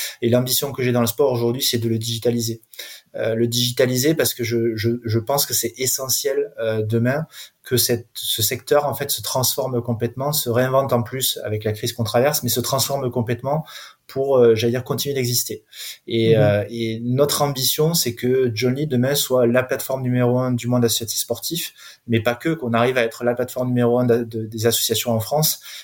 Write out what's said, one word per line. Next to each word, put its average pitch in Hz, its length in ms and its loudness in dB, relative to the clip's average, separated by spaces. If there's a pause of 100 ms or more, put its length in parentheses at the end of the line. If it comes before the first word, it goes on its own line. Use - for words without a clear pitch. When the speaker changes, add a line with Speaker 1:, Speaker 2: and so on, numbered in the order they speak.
(220)
Speaker 1:
Et 120 60 2
l'ambition 127 420 2
que 123 140 -4
j'ai 123 80 2
dans 120 80 2
le 117 80 2
sport 135 240 2
aujourd'hui, 120 300 0
c'est - 160 0
de 113 100 -2
le 113 100 0
digitaliser. 113 640 -2 (540)
Euh, 113 180 -2
le 117 140 2
digitaliser 123 640 2
parce 151 200 0
que 120 100 -4
je, 113 320 0
je, 107 140 2 (120)
je 113 160 0
pense 139 280 0
que 123 80 -6
c'est - 240 -2
essentiel, 135 840 -2
euh, 110 220 0
demain 117 440 0 (380)
que 123 140 -2
cette, 117 360 0
ce - 280 -4
secteur, 143 440 0
en 135 80 -2
fait, 139 160 -6
se - 120 -4
transforme 127 600 -2
complètement, 123 500 -4
se 151 180 -2
réinvente 127 420 2
en 117 100 2
plus - 400 -4
avec 107 220 -4
la 110 80 0
crise - 200 -4
qu'on 117 120 -4
traverse, 131 400 2
mais 123 60 0
se 123 100 0
transforme 131 500 -2
complètement 127 540 -2 (420)
pour, 135 300 0
euh, 117 180 8
j'allais 117 160 2
dire, 123 140 -2
continuer 139 320 -2
d'exister. 120 480 -2 (420)
Et, 113 300 4
Speaker 2:
Mhm. 107 60 6
Speaker 1:
euh, 104 280 4
et 113 320 -4
notre 135 400 2
ambition, 143 500 0
c'est 127 220 0
que 127 400 2
Johnny, 127 320 0
demain, 123 300 2
soit 127 320 2
la 127 160 4
plateforme 131 380 -4
numéro 123 360 2
un 127 140 0
du 120 160 -2
monde 123 160 4
associatif 113 340 0
sportif, - 540 -6 (340)
mais 113 140 2
pas 120 160 0
que, 165 140 -4
qu'on 135 220 -4
arrive 123 260 2
à 120 40 2
être 113 220 -4
la 120 100 2
plateforme 127 340 -4
numéro 120 300 4
un 123 60 2
de, 120 180 4
de, 110 240 -6
des 110 200 -2
associations 117 440 0
en 113 80 2
France 151 420 0 (240)